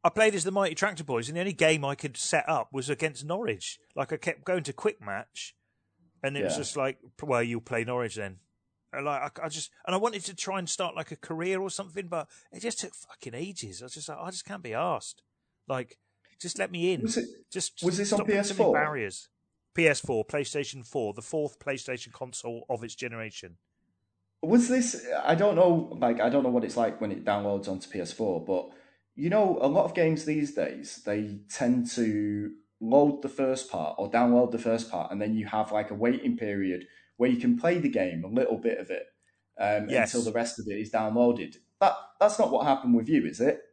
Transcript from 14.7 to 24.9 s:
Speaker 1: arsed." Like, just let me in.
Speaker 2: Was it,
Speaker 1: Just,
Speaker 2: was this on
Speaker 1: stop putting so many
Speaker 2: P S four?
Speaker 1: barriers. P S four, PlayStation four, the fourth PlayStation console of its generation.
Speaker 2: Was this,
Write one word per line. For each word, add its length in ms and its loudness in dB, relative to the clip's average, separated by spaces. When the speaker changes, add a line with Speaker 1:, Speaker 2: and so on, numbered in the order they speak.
Speaker 1:
arsed." 460 -4
Like, 300 -6
just 180 -8
let 120 -2
me 240 0
in. 80 -2
Speaker 2:
Was 160 0
it, 100 -4
Speaker 1:
Just, 320 -6
Speaker 2:
was 160 2
this 160 0
on 40 2
Speaker 1:
stop 100 0
putting 160 4
so 100 -2
many 20 -6
Speaker 2:
P 60 4
S 20 8
four? 80 6
Speaker 1:
barriers. 560 0
P 140 6
S 120 4
four, 240 0
PlayStation 600 -4
four, 260 -4
the 100 -10
fourth 360 -4
PlayStation 540 -8
console 580 -10
of 120 -2
its 120 -10
generation. 640 -10
Speaker 2:
Was 260 6
this, 360 0